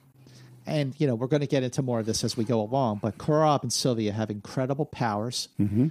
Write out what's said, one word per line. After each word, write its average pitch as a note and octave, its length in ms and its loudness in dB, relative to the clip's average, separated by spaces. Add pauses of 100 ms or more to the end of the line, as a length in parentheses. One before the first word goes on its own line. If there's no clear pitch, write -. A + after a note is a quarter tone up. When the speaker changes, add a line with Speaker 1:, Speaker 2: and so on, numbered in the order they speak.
(680)
Speaker 1:
and, C#3+ 300 -2
you D3+ 80 2
know, B2+ 80 2
we're A#2+ 140 -2
gonna C#3+ 180 2
get C3+ 160 2
into B2+ 200 -2
more B2 180 0
of G#2+ 60 -2
this A2+ 180 0
as A2+ 120 -2
we A2+ 80 0
go A2+ 160 2
along, A2+ 420 0
but - 160 -2
Korob D3+ 440 4
and A#2 100 -4
Sylvia A2+ 400 0
have G#2+ 180 -2
incredible C3 560 -4
powers. A2+ 600 -4 (120)
Speaker 2:
Mm-hmm. G#2 300 2